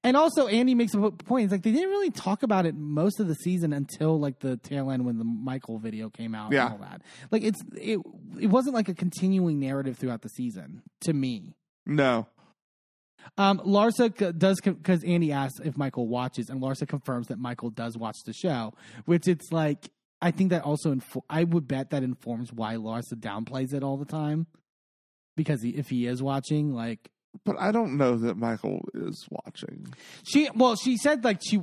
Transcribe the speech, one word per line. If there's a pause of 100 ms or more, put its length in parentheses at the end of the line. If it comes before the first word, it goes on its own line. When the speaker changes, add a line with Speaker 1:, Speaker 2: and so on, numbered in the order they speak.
Speaker 1:
And
also,
Andy
makes
a
po-,
point.
It's
like,
they
didn't
really
talk
about
it
most
of
the
season
until,
like,
the
tail
end
when
the
Michael
video
came
out
Speaker 2:
Yeah.
Speaker 1:
and
all
that. (300)
Like,
it's, (160)
it, (420)
it
wasn't,
like,
a
continuing
narrative
throughout
the
season, (180)
to
me. (300)
Speaker 2:
No. (1080)
Speaker 1:
Um,
Larsa
c-,
does,
con-,
'cause
Andy
asks
if
Michael
watches,
and
Larsa
confirms
that
Michael
does
watch (100)
the
show, (320)
which
it's
like, (320)
I
think
that
also,
info-,
I
would
bet
that
informs
why
Larsa
downplays
it
all
the
time, (880)
because
he,
if
he
is
watching,
like, (340)
Speaker 2:
But
I
don't
know
that
Michael (140)
is
watching. (380)
Speaker 1:
She,
well,
she
said,
like,
she,